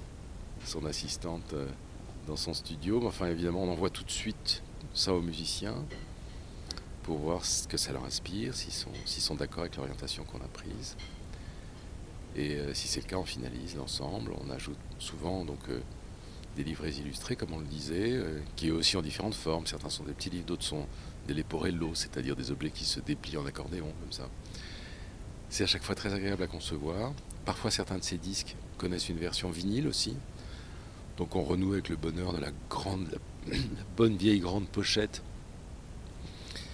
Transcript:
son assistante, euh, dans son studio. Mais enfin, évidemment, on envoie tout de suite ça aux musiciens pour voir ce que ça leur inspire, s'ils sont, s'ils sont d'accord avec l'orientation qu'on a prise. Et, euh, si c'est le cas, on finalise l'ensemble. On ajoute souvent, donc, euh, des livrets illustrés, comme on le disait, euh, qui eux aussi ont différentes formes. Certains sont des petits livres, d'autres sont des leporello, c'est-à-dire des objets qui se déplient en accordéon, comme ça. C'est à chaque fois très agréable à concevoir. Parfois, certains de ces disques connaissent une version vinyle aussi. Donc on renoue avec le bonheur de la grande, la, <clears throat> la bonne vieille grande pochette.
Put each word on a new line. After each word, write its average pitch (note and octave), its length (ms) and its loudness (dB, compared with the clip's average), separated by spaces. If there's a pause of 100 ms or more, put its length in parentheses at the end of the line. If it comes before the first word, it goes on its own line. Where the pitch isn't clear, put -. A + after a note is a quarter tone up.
(640)
son D#2 220 -2
assistante, E2 680 -2
euh, C#2+ 140 0 (600)
dans D2+ 100 -2
son - 160 0
studio. D#2+ 480 2
Mais A#2 60 4
enfin, F#2+ 180 2
évidemment, F2 380 4
on F2+ 80 4
envoie F2 180 4
tout - 160 -6
de - 60 -4
suite - 520 0 (300)
ça - 200 6
aux F2 80 6
musiciens E2+ 640 0 (1160)
pour D#2+ 160 0
voir D#2+ 260 2
ce - 240 2
que - 80 0
ça D#2+ 160 2
leur C2 140 0
inspire, G#2+ 500 -2
s'ils - 160 -4
sont, - 200 -4 (140)
s'ils - 180 0
sont D#2 120 4
d'accord - 260 0
avec E2 140 -2
l'orientation C#2 480 -2
qu'on C#2+ 140 -6
a C2 100 -6
prise. - 480 -6 (1400)
Et, D2 200 2
euh, C#2+ 180 0
si - 140 -2
c'est - 140 0
le - 60 -6
cas, F#2 100 0
on F#2 80 2
finalise B1 500 -4
l'ensemble. D2+ 560 -2 (140)
On C#2 40 -4
ajoute C#2 280 -4 (220)
souvent, F2 460 -2
donc, D2 140 -4 (100)
euh, B1 100 0 (760)
des C#2+ 80 0
livrets D#2 280 0
illustrés, C#2+ 440 -2
comme E2+ 180 -2
on D#2+ 60 -2
le D#2 60 -4
disait, D2+ 480 2
euh, E2 260 0 (160)
qui D#2+ 140 4
eux D#2+ 60 8
aussi E2 220 6
ont F2 40 4
différentes F#2 340 2
formes. D#2+ 320 2
Certains D2 220 -2
sont - 140 -2
des D2 100 -2
petits - 160 -2
livres, F2 160 -2
d'autres E2+ 180 0
sont D2+ 220 0 (420)
des C#2+ 60 2
leporello, D#2+ 600 2
c'est-à-dire C2 400 0
des C2 160 0
objets C#2 200 0
qui - 140 -4
se - 140 2
déplient - 380 -2
en C#2+ 80 0
accordéon, D2+ 460 -2 (100)
comme D2 100 -6
ça. C2 160 -6 (1200)
C'est - 140 4
à F#2 40 4
chaque F#2 160 4
fois F#2+ 120 2
très G2+ 180 2
agréable G2 300 2
à E2+ 40 2
concevoir. E2 640 0 (320)
Parfois, G#2 260 2
certains F#2+ 260 2
de F#2 60 -2
ces F2+ 140 0
disques F2+ 380 -2 (220)
connaissent F2+ 320 2
une F2 80 2
version F2 320 0
vinyle G2+ 380 2
aussi. - 280 2 (1000)
Donc E2+ 180 2
on F#2 80 6
renoue F#2 300 6
avec G2 160 2
le E2 60 2
bonheur E2+ 380 2
de E2+ 60 2
la C#2+ 100 0 (200)
grande, F#2+ 380 0 (400)
la, - 60 -2
<clears throat> - 40 4
la - 40 4 (340)
bonne A2+ 220 10
vieille G2+ 220 8
grande F#2 280 2
pochette. - 540 4 (1500)